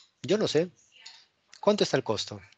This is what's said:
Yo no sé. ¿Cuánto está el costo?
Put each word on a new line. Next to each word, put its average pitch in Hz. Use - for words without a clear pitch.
Yo 170
no 190
sé. 170
¿Cuánto 208
está 156
el 131
costo? 104